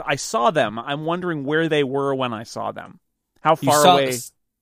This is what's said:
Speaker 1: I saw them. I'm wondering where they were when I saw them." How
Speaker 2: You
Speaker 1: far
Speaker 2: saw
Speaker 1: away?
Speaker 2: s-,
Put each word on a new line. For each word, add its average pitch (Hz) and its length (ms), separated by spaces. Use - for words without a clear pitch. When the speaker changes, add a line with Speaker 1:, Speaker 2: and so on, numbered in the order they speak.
Speaker 1:
I 147 100
saw 226 360
them. 113 280
I'm 143 260
wondering 170 380
where 156 240
they 151 160
were 139 320
when 127 180
I 110 100
saw 107 280
them." 104 280
How 156 100
Speaker 2:
You 139 100
Speaker 1:
far 147 120
Speaker 2:
saw 180 140
Speaker 1:
away? 139 120
Speaker 2:
s-, 123 220